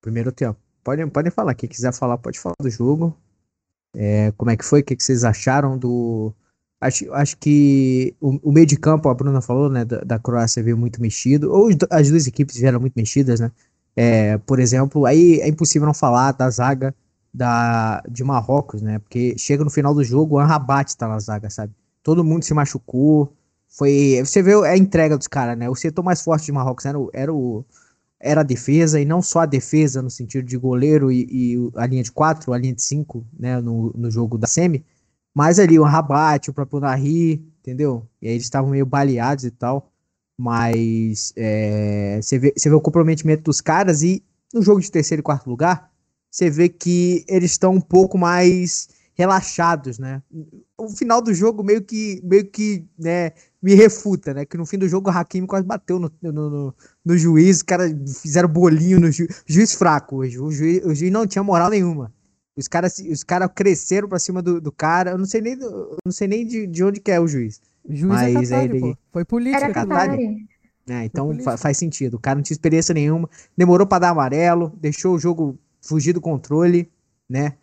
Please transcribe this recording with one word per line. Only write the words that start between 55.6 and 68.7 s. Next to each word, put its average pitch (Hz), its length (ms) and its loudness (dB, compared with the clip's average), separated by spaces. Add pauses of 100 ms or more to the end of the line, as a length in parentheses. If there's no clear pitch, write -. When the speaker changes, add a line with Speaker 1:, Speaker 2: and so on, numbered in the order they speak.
Speaker 1:
bateu 185 320 -6
no, 170 100 -6 (120)
no, 165 100 -8
no, 147 420 -6 (300)
no 170 140 2
juiz, 170 400 6
os - 60 -6
caras 180 280 -2 (300)
fizeram 175 260 0
bolinho 170 540 4
no 165 100 4
ju-, 165 160 -2 (180)
juiz 196 280 2
fraco 151 440 0
hoje, 127 220 -8
o 147 100 -8
juiz, 160 360 -2
o 160 100 0
juiz 175 160 -2
não 214 160 -2
tinha 196 160 -4
moral 180 260 2
nenhuma. 170 440 -2 (420)
Os 139 140 -10
caras, 175 300 -2
os 151 260 -8
caras 180 280 -2
cresceram 190 540 0
pra 185 120 -4
cima 185 220 -6
do, 175 200 -2
do 151 100 -8
cara, 175 400 -2
eu 185 60 -4
não 190 80 -4
sei 220 160 -4
nem, 247 180 -8
eu 202 460 -12
não 180 80 -6
sei 202 160 -6
nem 226 180 -4
de, 220 180 -8
de 170 160 -6
onde 202 200 0
que 202 100 -2
é 175 80 2
o 170 80 2
juiz. 123 340 -6 (220)
Speaker 2:
O 156 120 -10
juiz 180 260 0
é 123 120 2
Speaker 1:
Mas 123 160 0
Speaker 2:
Qatar, 127 160 0
Speaker 1:
ele 127 140 -2